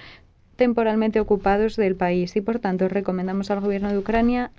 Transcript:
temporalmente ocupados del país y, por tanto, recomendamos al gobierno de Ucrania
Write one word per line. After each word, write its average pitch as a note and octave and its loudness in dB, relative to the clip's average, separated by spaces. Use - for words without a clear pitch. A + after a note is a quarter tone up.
temporalmente A3 2
ocupados G#3 2
del G3 2
país F3+ 0
y, G#3+ -2
por A3+ -2
tanto, F#3+ 0
recomendamos F#3+ -2
al G3+ -2
gobierno G3+ -2
de G3+ -2
Ucrania A#3 0